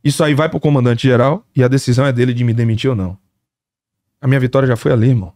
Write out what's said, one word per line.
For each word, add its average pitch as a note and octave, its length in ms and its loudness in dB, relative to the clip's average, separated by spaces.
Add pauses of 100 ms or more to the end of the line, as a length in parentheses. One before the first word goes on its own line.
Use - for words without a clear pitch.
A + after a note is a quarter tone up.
Isso C#3+ 200 0
aí D3+ 100 2
vai D#3 160 0
pro D#3+ 100 -6
comandante-geral C3 840 0 (100)
e C3 80 2
a B2 40 4
decisão C3 400 0
é C3+ 40 0
dele B2 220 0
de A#2+ 100 -2
me A#2 120 0
demitir A#2 340 0
ou B2+ 60 -2
não. F#2 200 -6 (1040)
A C3+ 80 -6
minha C3+ 120 2
vitória C3 280 0
já A#2+ 80 0
foi - 160 -2
ali, A#2+ 180 2
irmão. G2 260 -2